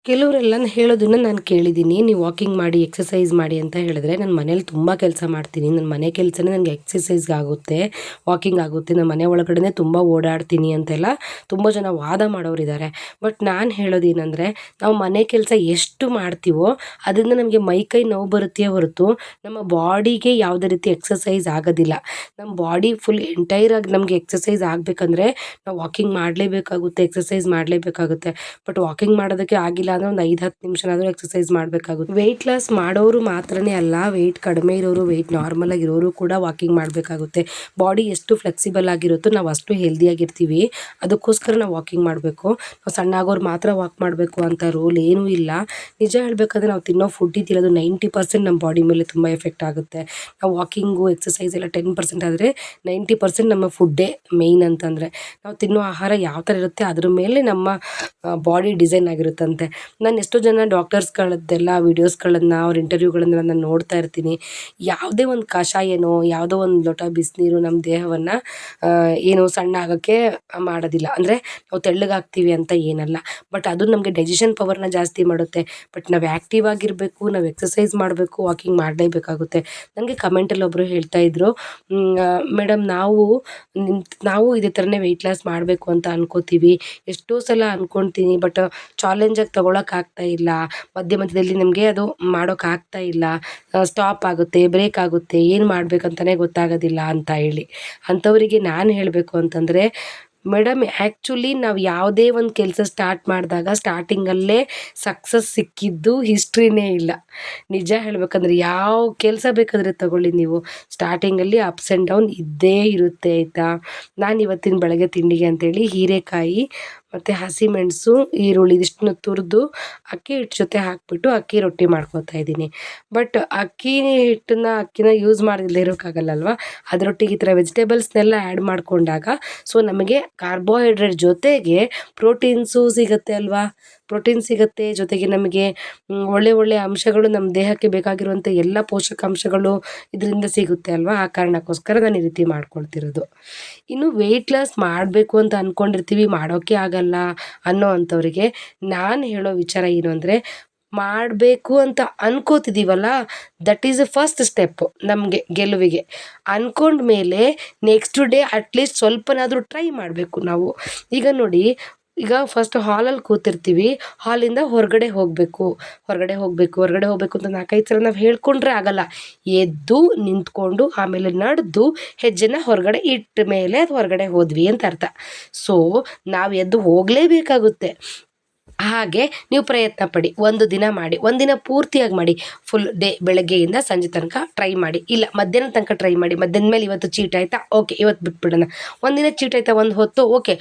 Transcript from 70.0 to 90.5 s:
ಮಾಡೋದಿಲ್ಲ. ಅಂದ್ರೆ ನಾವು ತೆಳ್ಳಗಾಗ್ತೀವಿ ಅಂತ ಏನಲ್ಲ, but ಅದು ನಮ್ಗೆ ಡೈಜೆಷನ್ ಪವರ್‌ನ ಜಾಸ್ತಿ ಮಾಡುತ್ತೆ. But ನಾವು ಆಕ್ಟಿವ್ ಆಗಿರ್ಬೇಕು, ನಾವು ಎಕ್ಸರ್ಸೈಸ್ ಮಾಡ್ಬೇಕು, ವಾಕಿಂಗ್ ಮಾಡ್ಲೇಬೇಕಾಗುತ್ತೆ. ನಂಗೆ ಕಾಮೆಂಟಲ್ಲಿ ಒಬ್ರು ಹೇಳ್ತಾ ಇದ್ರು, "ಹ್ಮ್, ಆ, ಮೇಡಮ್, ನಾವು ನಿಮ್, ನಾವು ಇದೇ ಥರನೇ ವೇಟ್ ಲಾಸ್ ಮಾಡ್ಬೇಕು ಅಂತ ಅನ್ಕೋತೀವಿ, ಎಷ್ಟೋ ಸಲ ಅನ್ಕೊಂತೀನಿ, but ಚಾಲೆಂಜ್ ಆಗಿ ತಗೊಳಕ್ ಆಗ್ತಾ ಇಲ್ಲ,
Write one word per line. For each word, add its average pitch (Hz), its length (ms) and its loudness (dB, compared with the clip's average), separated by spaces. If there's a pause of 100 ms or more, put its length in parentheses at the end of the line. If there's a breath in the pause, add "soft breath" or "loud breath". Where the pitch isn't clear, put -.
ಮಾಡೋದಿಲ್ಲ. 165 480 -4 (120)
ಅಂದ್ರೆ 180 180 2
ನಾವು - 440 -10
ತೆಳ್ಳಗಾಗ್ತೀವಿ 185 720 0
ಅಂತ 165 200 -2
ಏನಲ್ಲ, 156 440 -2 (380 loud breath)
but 196 140 -4
ಅದು 175 160 -2
ನಮ್ಗೆ 214 260 0
ಡೈಜೆಷನ್ 180 460 0
ಪವರ್‌ನ 190 320 -2
ಜಾಸ್ತಿ 180 360 -2
ಮಾಡುತ್ತೆ. 170 720 -2
But 175 180 -6
ನಾವು 170 140 2
ಆಕ್ಟಿವ್ 185 400 0
ಆಗಿರ್ಬೇಕು, 202 640 -4
ನಾವು 190 160 0
ಎಕ್ಸರ್ಸೈಸ್ 190 500 -2
ಮಾಡ್ಬೇಕು, 185 500 -2
ವಾಕಿಂಗ್ 180 340 0
ಮಾಡ್ಲೇಬೇಕಾಗುತ್ತೆ. 160 1200 -4
ನಂಗೆ 240 160 -4
ಕಾಮೆಂಟಲ್ಲಿ 190 500 0
ಒಬ್ರು 175 200 -2
ಹೇಳ್ತಾ 175 340 -2
ಇದ್ರು, 175 340 4
"ಹ್ಮ್, 190 680 -2
ಆ, 180 360 0
ಮೇಡಮ್, 208 320 0
ನಾವು 208 580 2 (320 loud breath)
ನಿಮ್, 190 260 -2 (220)
ನಾವು 214 320 2
ಇದೇ 208 120 0
ಥರನೇ 196 300 0
ವೇಟ್ 175 260 -2
ಲಾಸ್ 190 220 -4
ಮಾಡ್ಬೇಕು 175 440 -2
ಅಂತ 170 180 0
ಅನ್ಕೋತೀವಿ, 170 720 2 (280 loud breath)
ಎಷ್ಟೋ 226 300 -6
ಸಲ 233 320 0
ಅನ್ಕೊಂತೀನಿ, 185 640 0
but 180 240 0 (380 loud breath)
ಚಾಲೆಂಜ್ 214 440 0
ಆಗಿ 214 120 -2
ತಗೊಳಕ್ 190 420 0
ಆಗ್ತಾ 180 280 -8
ಇಲ್ಲ, 170 260 -2 (480 loud breath)